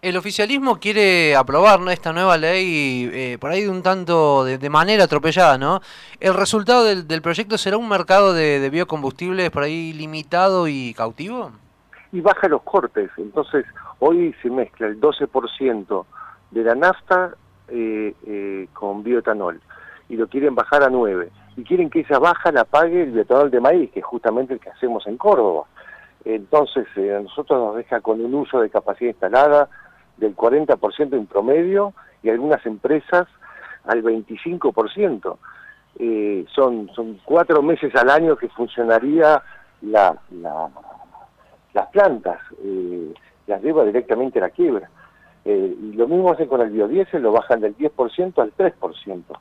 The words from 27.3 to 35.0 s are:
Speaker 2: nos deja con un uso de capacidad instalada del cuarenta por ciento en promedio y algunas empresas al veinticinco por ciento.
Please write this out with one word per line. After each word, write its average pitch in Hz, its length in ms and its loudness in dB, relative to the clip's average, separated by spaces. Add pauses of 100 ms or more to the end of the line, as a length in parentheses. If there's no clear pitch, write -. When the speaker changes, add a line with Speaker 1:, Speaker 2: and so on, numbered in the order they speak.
Speaker 2:
nos 110 160 -4
deja 117 240 -6
con 110 240 -2
un 123 100 -4
uso 135 280 -2
de 110 80 0
capacidad 110 400 -4
instalada 139 580 2 (480)
del 107 200 -4
cuarenta 135 420 2
por 101 180 -4
ciento 135 220 -2
en 107 80 -4
promedio 170 680 0 (300)
y 113 60 0
algunas 127 360 0
empresas 151 640 -2 (560)
al 113 180 -2
veinticinco 113 720 -4
por 107 220 -2
ciento. 127 440 -4 (640)